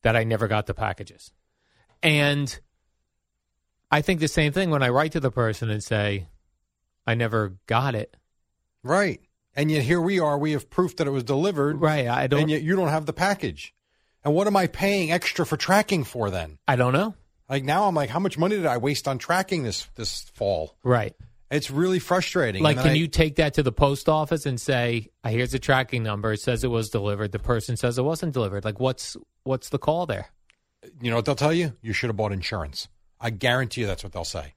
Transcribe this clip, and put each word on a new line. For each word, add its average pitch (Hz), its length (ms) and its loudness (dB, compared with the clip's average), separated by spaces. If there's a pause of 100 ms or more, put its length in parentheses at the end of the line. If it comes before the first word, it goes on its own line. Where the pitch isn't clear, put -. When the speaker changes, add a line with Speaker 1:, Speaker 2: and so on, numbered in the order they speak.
Speaker 1:
that 113 140 4
I 113 80 2
never 113 240 0
got 107 180 0
the - 80 -4
packages. - 580 -8 (720)
And 143 560 2 (1300)
I 147 120 4
think 175 180 0
the 151 80 2
same 147 240 2
thing 185 180 0
when 143 120 2
I 127 80 4
write 151 220 2
to 160 80 -4
the 131 100 0
person 113 400 -2
and 107 120 -4
say, 101 460 -2 (800)
"I 117 80 2
never 110 420 0 (100)
got 123 280 0
it." - 220 -8 (640)
Speaker 2:
Right. 180 380 0 (340)
And 151 160 0
yet 151 120 2
here 165 180 2
we 185 200 2
are. 147 180 2
We 151 140 0
have 147 180 -4
proof - 260 0
that 156 100 0
it 139 40 0
was 131 140 -2
delivered. 147 560 0
Speaker 1:
Right. 151 280 2
I 127 200 0
don't 143 140 2
Speaker 2:
And 156 80 2
yet 156 120 0
you 170 140 2
don't 180 120 2
have 156 180 0
the - 60 -2
package. 165 640 -2 (480)
And 147 120 2
what 196 120 2
am 202 100 4
I 185 120 4
paying 196 420 0
extra 170 340 0
for 156 120 -2
tracking 190 480 2
for 107 260 -2
then? 82 280 -6 (100)
Speaker 1:
I 135 80 4
don't 123 160 4
know. 190 220 2 (340)
Speaker 2:
Like, 135 160 -2
now 180 240 2
I'm 180 80 0
like, 139 140 0
"How 147 100 -2
much 190 180 -2
money 190 180 2
did 175 100 0
I 123 100 2
waste 135 320 -2
on 131 100 -2
tracking 180 460 -2
this, - 320 -6
this - 260 -8 (120)
fall?" 90 500 -2
Speaker 1:
Right. 117 320 0 (340)
Speaker 2:
It's 143 180 -2
really 175 300 0
frustrating. 160 640 0
Speaker 1:
Like, 151 140 4
Speaker 2:
And 160 80 0
then - 60 -
Speaker 1:
can - 20 4
Speaker 2:
I 151 80 2
Speaker 1:
you 165 80 0
take 160 280 2
that 151 180 2
to 147 100 2
the 123 80 2
post 139 360 2
office 156 380 0
and 123 140 -2
say, 120 480 0 (180)
"Here's 120 260 0
a 131 60 -2
tracking 127 460 0
number. 107 280 -2
It 107 80 -2
says 117 220 -2
it 127 80 0
was 113 200 -2
delivered. 101 420 -2
The 107 80 -4
person 120 360 -2
says 120 220 0
it 123 40 2
wasn't 156 320 -2
delivered." 101 300 -2
Like, 107 140 -4
what's, 131 380 -4 (260)
what's 131 280 -4
the 139 100 -2
call 165 260 -2
there? 101 220 -6 (760)
Speaker 2:
You 120 80 -2
know 117 60 0
what 117 80 0
they'll 143 100 0
tell 151 180 2
you? 165 200 0 (100)
"You 113 100 -6
should 120 160 -2
have 107 80 -4
bought 107 140 0
insurance." 90 560 -6 (360)
I 117 60 -4
guarantee 123 540 0
you 107 40 0
that's 92 160 -4
what 101 120 -14
they'll 85 100 -6
say. 76 320 -10